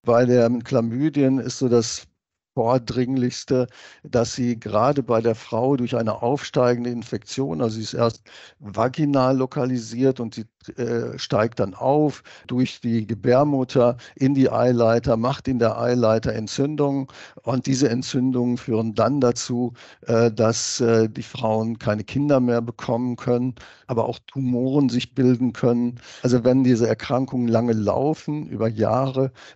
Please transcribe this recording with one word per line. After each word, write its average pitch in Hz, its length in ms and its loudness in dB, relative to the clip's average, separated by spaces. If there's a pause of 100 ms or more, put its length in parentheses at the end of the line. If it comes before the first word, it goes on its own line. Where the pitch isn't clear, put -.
Bei 120 220 4
der 120 220 4 (160)
Chlamydien 135 760 0
ist 123 180 -8
so 131 120 0
das 117 340 2 (520)
Vordringlichste, 123 1120 0 (360)
dass 117 300 -2
sie 120 260 -4
gerade 117 420 0
bei 113 200 0
der 113 140 0
Frau 127 420 -2
durch 123 180 -4
eine 110 260 -4
aufsteigende 120 680 0
Infektion, 131 720 -6
also 110 140 -2
sie 110 80 -6
ist - 100 -10
erst 117 300 0 (360)
vaginal 131 800 0
lokalisiert 127 840 -2
und 113 160 -8
sie, 110 80 -8 (320)
äh, 120 420 -6
steigt 117 440 -2
dann 95 120 -2
auf 143 480 0 (260)
durch 127 340 -2
die 113 260 -2
Gebärmutter 123 880 2 (200)
in 135 180 2
die 135 180 4
Eileiter, 117 640 2
macht 123 320 -2
in 127 100 0
der 113 220 0
Eileiter 117 540 2
Entzündungen 139 720 -2 (360)
und 123 220 -2
diese 135 220 2
Entzündungen 123 680 -2
führen 113 360 -2
dann 120 280 0
dazu, 120 500 0 (360)
äh, 117 220 4
dass, 113 520 0
äh, 113 260 4
die 110 160 -12
Frauen 110 560 -4
keine 107 240 -2
Kinder 139 380 2
mehr 120 200 2
bekommen 120 540 -4
können, 123 400 -2 (320)
aber 117 180 0
auch 120 220 -6
Tumoren 131 600 -2
sich 123 260 -4
bilden 123 380 2
können. 120 480 0 (220)
Also 123 200 2
wenn 127 220 4
diese 117 240 4
Erkrankungen 127 580 -2
lange 113 260 2
laufen, 135 760 -2
über 110 200 -2
Jahre, 127 640 0 (240)